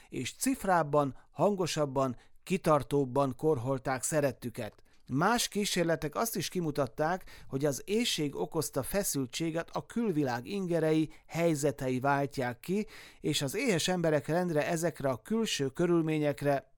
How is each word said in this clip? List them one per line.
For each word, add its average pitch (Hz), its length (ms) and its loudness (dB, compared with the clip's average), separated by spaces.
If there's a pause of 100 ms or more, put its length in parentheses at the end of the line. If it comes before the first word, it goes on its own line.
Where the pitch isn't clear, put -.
és - 280 -8
cifrábban, 151 800 2 (140)
hangosabban, 147 840 0 (260)
kitartóbban 139 920 2
korholták 135 680 0
szerettüket. 127 800 -2 (300)
Más 196 360 2
kísérletek 170 680 0
azt 226 220 -2
is 185 120 -4
kimutatták, 156 760 -2 (240)
hogy 135 160 -2
az 139 200 0
éhség 196 500 0
okozta 160 480 -2
feszültséget 165 880 -4
a - 140 -6
külvilág 147 600 0
ingerei, 160 640 2 (160)
helyzetei 143 760 0
váltják 139 600 0
ki, 202 260 -2 (340)
és 151 220 -2
az 139 140 -4
éhes 220 320 2
emberek 165 400 2
rendre 160 380 0
ezekre 160 420 -2
a 127 140 0
külső 214 460 0
körülményekre, 156 1080 0